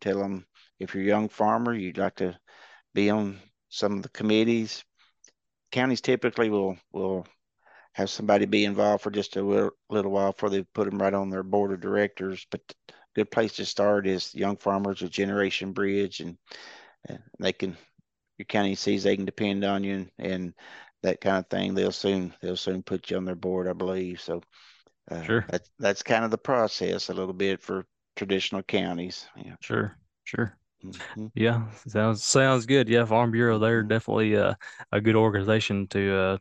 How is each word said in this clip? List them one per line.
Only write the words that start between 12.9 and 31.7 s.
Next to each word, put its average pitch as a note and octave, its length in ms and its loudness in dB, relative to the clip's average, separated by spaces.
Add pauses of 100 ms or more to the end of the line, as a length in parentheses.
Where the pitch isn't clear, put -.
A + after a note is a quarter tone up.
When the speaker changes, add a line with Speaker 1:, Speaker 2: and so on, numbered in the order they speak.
Speaker 1:
good G#2+ 160 0
place A2+ 240 0
to G2+ 100 -8
start G2+ 420 0
is F#2+ 280 -4
Young G2 220 -2
Farmers G2 460 -2
or F2+ 60 -6
Generation G2 640 -2
Bridge, G2 480 -2
and, E2+ 160 -10 (720)
and - 120 -14 (180)
they F#2+ 140 0
can, F#2 240 -6 (600)
your G2 80 -12
county G2+ 280 0
sees G2+ 300 -2
they G2 120 4
can G2 80 -4
depend G2 400 -2
on G2 200 -2
you G2 100 -4
and, F#2+ 240 -8
and F#2 360 -6 (480)
that - 180 0
kinda F#2+ 280 0
thing. F#2+ 260 -2
They'll F#2+ 180 0
soon, F#2+ 500 -2
they'll F2+ 140 -4
soon F#2 260 -4
put - 280 -8
you G#2 60 -2
on F#2+ 80 -4
their F#2 100 -4
board, F#2 340 -2
I F#2 40 -2
believe. F2+ 480 -4
So, F2 220 -6 (680)
uh, E2 120 -8
Speaker 2:
Sure. G#2+ 260 0
Speaker 1:
that's, - 300 -6
that's G2 240 0
kind A2+ 220 2
of A2+ 60 -2
the A2 80 0
process G#2 720 -2
a F#2 60 -6
little F#2 200 -4
bit G2 280 -2
for F#2+ 240 -6 (300)
traditional G2 460 -2
counties. F2+ 640 -4 (100)
Yeah. - 240 -18
Speaker 2:
Sure, A2 360 -2 (280)
sure. - 340 -4 (260)
Speaker 1:
Mm-hmm. G2+ 500 -12
Speaker 2:
Yeah, A2+ 340 2 (180)